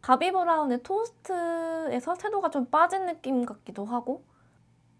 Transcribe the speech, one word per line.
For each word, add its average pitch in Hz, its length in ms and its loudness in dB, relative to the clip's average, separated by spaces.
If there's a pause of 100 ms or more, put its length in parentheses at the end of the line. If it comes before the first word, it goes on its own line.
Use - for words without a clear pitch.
가비브라운의 311 840 2
토스트에서 339 1300 -2
채도가 392 360 -2
좀 269 140 0
빠진 349 400 2
느낌 269 400 -2
같기도 208 400 -10
하고. 240 380 -4 (760)